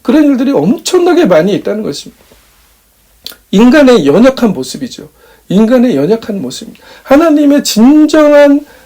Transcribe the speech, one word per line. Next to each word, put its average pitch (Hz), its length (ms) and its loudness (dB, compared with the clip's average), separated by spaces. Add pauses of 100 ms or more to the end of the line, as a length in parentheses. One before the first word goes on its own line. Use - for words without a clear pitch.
그런 294 240 0
일들이 277 260 -2
엄청나게 330 760 -2
많이 180 300 0
있다는 208 280 -8
것입니다. - 400 -14 (1300)
인간의 247 560 4
연약한 226 480 0
모습이죠. 131 560 -12 (400)
인간의 226 480 0
연약한 196 440 -4
모습입니다. - 420 -14 (200)
하나님의 294 600 2
진정한, 294 1040 2 (200)